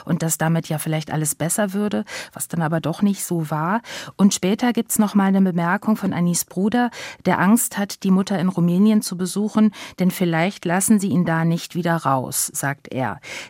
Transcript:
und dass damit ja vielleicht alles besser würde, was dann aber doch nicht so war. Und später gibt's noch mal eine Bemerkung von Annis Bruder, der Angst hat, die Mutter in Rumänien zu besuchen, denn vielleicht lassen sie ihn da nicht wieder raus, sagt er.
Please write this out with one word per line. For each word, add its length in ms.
und 180
dass 160
damit 280
ja 120
vielleicht 320
alles 240
besser 380
würde, 300
was 140
dann 160
aber 180
doch 220
nicht 200
so 280
war. 300
Und 180
später 400
gibt's 240
noch 160
mal 120
eine 160
Bemerkung 560
von 160
Annis 320
Bruder, 440
der 120
Angst 400
hat, 260
die 80
Mutter 280
in 80
Rumänien 540
zu 160
besuchen, 540
denn 100
vielleicht 560
lassen 340
sie 100
ihn 160
da 200
nicht 300
wieder 220
raus, 560
sagt 400
er. 260